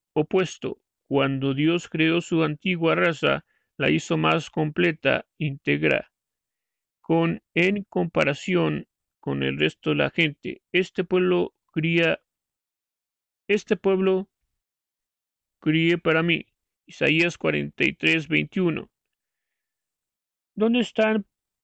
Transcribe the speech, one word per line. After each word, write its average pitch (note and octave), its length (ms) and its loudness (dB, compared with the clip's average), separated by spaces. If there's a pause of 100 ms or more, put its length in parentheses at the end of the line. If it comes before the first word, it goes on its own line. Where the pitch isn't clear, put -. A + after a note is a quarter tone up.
(140)
opuesto. - 680 -2 (260)
Cuando C#3 460 0
Dios D#3 360 0
creó D#3+ 320 0
su D#3+ 220 0
antigua D#3+ 520 0
raza, D#3+ 480 0 (320)
la C#3 140 0
hizo D#3+ 260 0
más D#3+ 340 0
completa, D#3 760 -2 (120)
íntegra, D3 720 -2 (920)
con, E3 400 0 (140)
en F#3+ 300 0
comparación E3 1000 -2 (320)
con C#3 240 -4
el C#3 160 -2
resto D#3 300 -2
de D3+ 80 0
la C#3 140 0
gente. - 500 -4 (100)
Este F3+ 320 -2
pueblo F3+ 520 0 (180)
cría, E3 480 0 (1300)
este G#3 280 0
pueblo F#3+ 540 0 (1300)
críe E3 380 2
para D#3+ 240 0
mí. E3 240 -2 (400)
Isaías D#3+ 540 0
cuarenta D3 440 -2
y C#3+ 100 0
tres D#3+ 340 0
veintiuno. D#3 640 -2 (1600)
¿Dónde A#3 280 2
están G#3+ 440 0 (380)